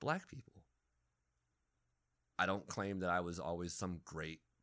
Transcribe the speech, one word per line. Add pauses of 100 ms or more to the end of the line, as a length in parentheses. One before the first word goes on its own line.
black
people. (1700)
I
don't
claim
that
I
was
always
some
great (240)